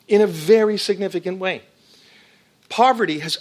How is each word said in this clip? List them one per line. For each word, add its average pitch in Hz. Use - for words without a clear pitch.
in 208
a 208
very 208
significant 185
way. 185
Poverty 220
has 156